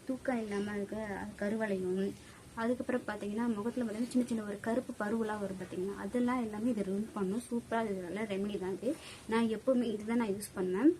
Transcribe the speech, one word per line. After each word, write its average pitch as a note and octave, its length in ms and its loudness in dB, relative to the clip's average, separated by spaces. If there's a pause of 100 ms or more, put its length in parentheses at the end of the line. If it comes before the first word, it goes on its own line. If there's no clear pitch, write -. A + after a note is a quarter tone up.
தூக்கம் B3+ 380 -2
இல்லாம G#3 340 -2
இருக்க G3+ 220 -2 (400)
கருவளையம். G3 640 0 (540)
அதுக்கப்புறம் A#3+ 500 0
பாத்தீங்கன்னா G#3 440 -2
முகத்துல A#3 360 0
பாத்தீங்கன்னா A3+ 280 -2
சின்ன B3 140 4
சின்ன A3 180 -2
ஒரு G3+ 160 -4
கருப்பு B3 340 0
பருவெல்லாம் G#3+ 480 0
வரும் F#3+ 180 -4
பாத்தீங்களா, F#3 380 -2
அதெல்லாம் B3 440 2
எல்லாமே G#3+ 280 0
இது G3+ 160 2
ரிமூவ் G3+ 280 0
பண்ணும். G#3 300 0
சூப்பரா, A#3 380 0
இது G3 180 -2
நல்ல F#3 260 -2
ரெமெடி G3 300 0
தான் F#3 200 -2
இது. A#3 140 0 (380)
நான் A3 240 4
எப்பவுமே B3 380 4
இதுதான் G#3+ 320 0
நான் G3 120 2
யூஸ் - 200 -8
பண்ணுவேன். F#3+ 440 6